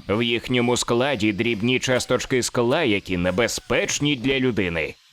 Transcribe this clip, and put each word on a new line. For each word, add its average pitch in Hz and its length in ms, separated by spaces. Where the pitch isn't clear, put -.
В 107 160
їхньому 120 540
складі 120 560
дрібні 117 460
часточки 123 640
скла, 123 400
які 98 340
небезпечні 120 960
для 131 240
людини. 92 540